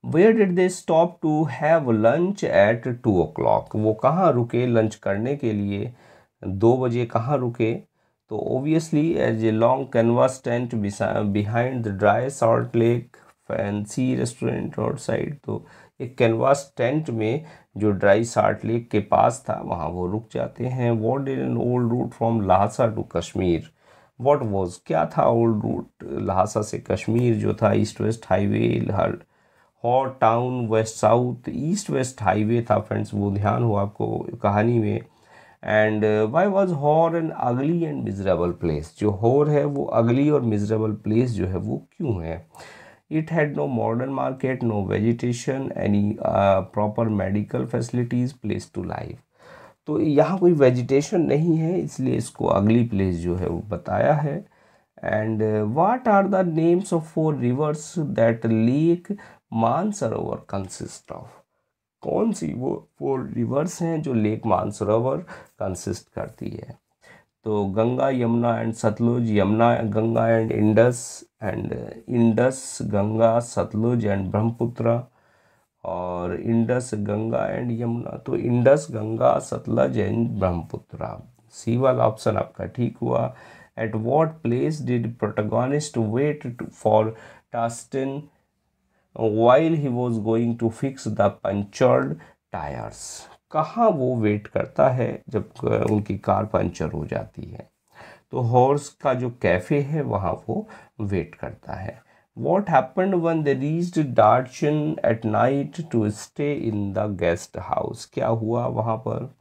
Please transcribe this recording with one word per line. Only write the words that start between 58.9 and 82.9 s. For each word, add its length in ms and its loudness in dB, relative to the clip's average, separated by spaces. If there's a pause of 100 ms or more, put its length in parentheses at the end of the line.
मानसरोवर 840 -2 (160)
consist 560 -10
of? 160 -14 (760)
कौन 320 0
सी 220 -6
वो 340 -6 (100)
फोर 280 -2
रिवर्स 560 -2
हैं 200 -2
जो 120 -4
लेक 320 0
मानसरोवर 720 0 (420)
कंसिस्ट 560 -6
करती 340 -10
है? 340 -14 (640)
तो 200 0
गंगा, 460 0
यमुना 520 2
and 100 -2
सतलुज, 580 2
यमुना, 440 4
गंगा 680 2
and 120 -2
इंडस, 720 2 (200)
and 300 -4 (340)
इंडस, 720 2
गंगा, 580 2
सतलुज 640 -2
and 160 0
ब्रह्मपुत्रा, 840 -2 (800)
और 560 -6
इंडस, 540 0
गंगा 560 -2
and 200 -4
यमुना। 460 -6
तो 200 -6
इंडस, 540 2
गंगा, 480 0
सतलज 600 -2
and 300 0
ब्रह्मपुत्रा, 1080 -6 (140)
सी 260 -4
वाला 300 2
ऑप्शन 300 0
आपका 280 -6
ठीक 380 -4